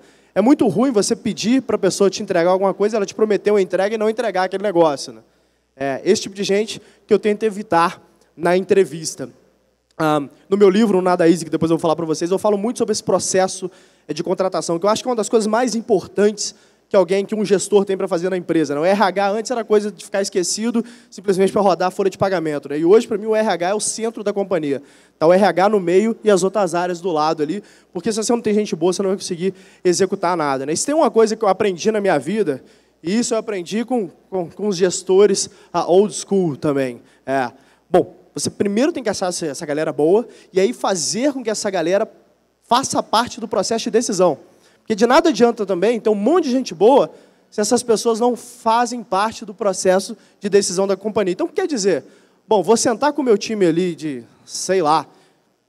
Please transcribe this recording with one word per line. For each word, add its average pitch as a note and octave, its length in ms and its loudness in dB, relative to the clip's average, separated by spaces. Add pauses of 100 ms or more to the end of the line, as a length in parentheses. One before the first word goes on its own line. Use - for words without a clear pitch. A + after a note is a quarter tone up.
(340)
É F3+ 60 2
muito C#4 260 4
ruim G#3+ 240 2
você G3+ 240 2
pedir A#3 480 -2
pra G#3 160 -2
pessoa G3 320 2
te - 100 -6
entregar F3+ 300 0
alguma F#3+ 240 2
coisa, G#3+ 220 0
ela G3+ 100 0
te - 80 -16
prometeu G#3 400 0
uma G3+ 80 4
entrega F#3+ 320 0
e A3 40 -4
não G#3+ 120 0
entregar G#3 340 -2
aquele F#3+ 200 -4
negócio, E3 480 2
né? A2 80 -20 (560)
É, C3+ 280 -6
esse G3 180 2
tipo G3 120 -12
de G3 80 -10
gente G3+ 400 -2 (240)
que G#3+ 80 2
eu F#3+ 60 2
tento G#3 240 -2
evitar F#3 580 -2 (340)
na F3 200 0
entrevista. E3 720 -2 (640)
Ah, D3+ 240 0 (280)
no G3 80 0
meu G3+ 120 6
livro, G3+ 300 4
o F3+ 40 0
Nada F3+ 260 2
Easy, E3 160 2
que D3+ 60 -12
depois D#3+ 200 -2
eu E3 60 4
vou C#3+ 60 -8
falar D#3+ 120 0
pra E3 120 -4
vocês, D#3+ 220 -4
eu F#3 100 0
falo G#3 200 0
muito A#3 200 -6
sobre G#3+ 120 -2
esse G#3+ 140 -6
processo, F#3 680 -2 (380)
é, D3+ 40 -8
de D#3+ 120 -6
contratação, E3+ 560 -4
que F#3+ 60 -2
eu G#3 40 4
acho A3 140 -2
que B3+ 40 -4
é - 20 -2
uma B3 60 -2
das G3+ 120 -4
coisas A3+ 180 2
mais A3 300 0
importantes G#3 760 -2 (360)
que - 80 -2
alguém, G3 280 2
que G#3 100 -8
um G#3 80 -2
gestor G3 440 2
tem F#3+ 100 -2
pra G3 100 -4
fazer F3+ 220 -2
na F#3 80 -2
empresa, D#3+ 380 -2
né? D3 80 -2
O - 20 0
R G3 180 2
H G3 280 0
antes G#3+ 200 -4
era A#3 140 -4
coisa G#3+ 260 0
de - 140 -16
ficar G3 160 -4
esquecido, G#3 640 -2 (260)
simplesmente F#3+ 400 0
pra G3+ 120 0
rodar F3+ 260 2
a - 20 -2
folha F#3+ 200 -2
de - 80 -8
pagamento, D#3+ 500 -2
né? C#3+ 100 -6
E D#3+ 60 -2
hoje, A3 240 4
pra A3+ 80 -4
mim, G3+ 80 -10
o A3 100 -2
R A3 140 0
H F3 220 -2
é G#3+ 40 -2
o G#3+ 60 -4
centro A3 420 -6
da G3 80 -2
companhia. F3+ 520 -4 (360)
Tá D#3 80 2
o F3 60 8
R G3 100 6
H F3+ 280 4
no G#3+ 100 2
meio F#3 420 2
e G#3 80 2
as F#3 120 4
outras F#3+ 320 0
áreas F3 260 -4
do F3 100 -4
lado D3+ 320 0
ali, F#3+ 220 -4 (300)
porque G3 180 -4
se G#3+ 100 -4
você G#3 80 -2
não A#3 120 0
tem G#3+ 100 0
gente G3+ 240 -2
boa, F3 160 0
você F3+ 80 -4
não G3 80 -2
vai G3 80 -2
conseguir F#3 380 -6 (280)
executar F#3 540 0
nada, C#3 300 -2
né? D#3 80 -4
E - 20 -2
se - 80 -6
tem C#4+ 100 -2
uma D4+ 160 2
coisa A3 240 2
que A3 80 -6
eu G3+ 60 2
aprendi F#3+ 420 0
na G#3+ 80 -2
minha F#3+ 200 0
vida, D3+ 440 -2 (400)
e F#3+ 160 -2
isso A#3+ 140 -2
eu A3+ 60 0
aprendi G#3 480 -6
com, A3+ 240 -4 (180)
com, F3+ 220 -6
com G3+ 180 -6
os F#3+ 80 -2
gestores, F#3+ 720 2 (240)
a E3+ 180 -2
old G3 220 4
school F3+ 460 -2
também, C3+ 420 -2 (240)
é, C3 260 -2 (380)
bom, E3 280 2 (180)
você - 160 -6
primeiro A3 420 0
tem C#4 100 -8
que G#3+ 60 -4
achar F#3 220 -4
essa, F3 160 -6
essa C#3+ 180 -8
galera D3+ 300 -4
boa, F3 340 2 (240)
e F#3 80 0
aí A3+ 140 2
fazer G#3+ 580 -2
com C4 100 -10
que G#3+ 60 -6
essa G#3 220 -4
galera F#3 360 0 (580)
faça C4 380 0
parte A3+ 380 -2
do A3 80 -8
processo A3+ 360 -2
de A#3 80 -4
decisão. F#3 440 2 (440)
Porque A3 160 -4
de A3 100 4
nada D#4+ 220 4
adianta A#3 360 2
também G3 360 0
ter G#3+ 100 0
um G#3+ 40 2
monte D4 320 2
de B3+ 40 -2
gente A#3+ 240 -2
boa G#3 340 6 (400)
se - 120 -6
essas A#3 240 0
pessoas A3+ 340 0
não B3 160 2
fazem A#3 680 -4
parte G#3 400 -4
do G3 100 -14
processo G3 640 0 (240)
de G3+ 80 -8
decisão F#3+ 400 2
da F#3+ 80 -2
companhia. G3 360 -2
Então, D4 140 -4
o - 20 -16
que - 60 -18
quer F#4+ 140 -2
dizer? F#3+ 360 0 (440)
Bom, G3 160 2
vou A3 120 4
sentar C#4 360 0
com D4 100 -4
o - 20 -4
meu G#3+ 140 4
time G#3+ 260 -2
ali E3+ 300 2
de, C3+ 300 -8 (200)
sei - 380 -2
lá, D3+ 240 2 (640)